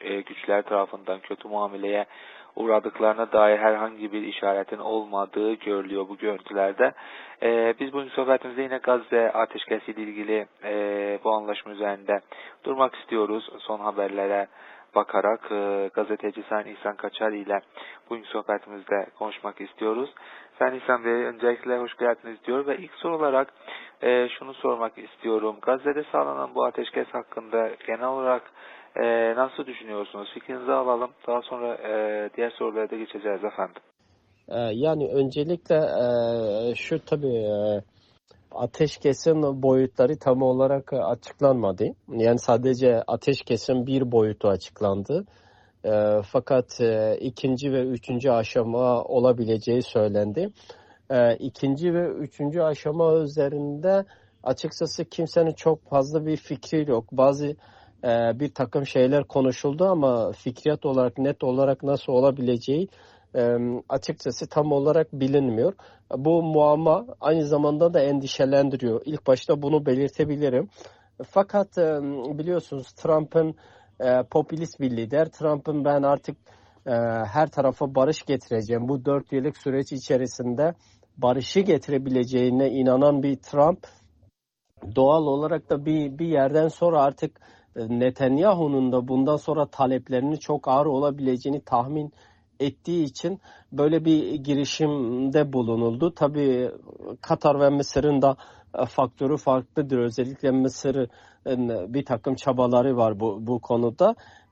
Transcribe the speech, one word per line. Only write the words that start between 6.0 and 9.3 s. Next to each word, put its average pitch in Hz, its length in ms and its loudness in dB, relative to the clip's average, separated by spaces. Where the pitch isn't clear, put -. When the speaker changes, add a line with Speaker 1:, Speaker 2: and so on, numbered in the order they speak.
Speaker 1:
bu 101 80 -14
görüntülerde. 101 760 0
Ee, 117 360 2
biz 135 140 -8
bugün 139 220 -6
sohbetimizde 131 460 0
yine 131 160 -6
Gazze 117 540 2